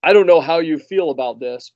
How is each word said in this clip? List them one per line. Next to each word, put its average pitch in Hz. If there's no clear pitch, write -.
I 175
don't 202
know 175
how 160
you 160
feel 185
about 123
this, 123